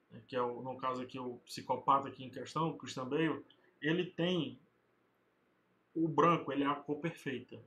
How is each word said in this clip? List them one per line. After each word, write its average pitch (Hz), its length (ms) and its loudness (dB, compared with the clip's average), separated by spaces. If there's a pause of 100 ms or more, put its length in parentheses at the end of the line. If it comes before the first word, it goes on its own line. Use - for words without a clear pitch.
né, 120 180 -18
que - 80 -6
é 123 60 2
o, 120 200 -2
no 127 160 -8
caso 127 240 -2
aqui 127 180 -8
o 123 160 -6 (100)
psicopata 135 600 2
aqui 123 160 -10
em 127 60 -10
questão, 131 400 -2
o 147 80 -6
Christian 127 280 -6
Bale, 147 380 2 (380)
ele 170 240 2
tem 165 520 0 (1400)
o 165 140 2
branco, 156 440 6
ele 139 120 2
é 139 40 2
a 143 60 2
cor 147 260 -4
perfeita. 123 680 -6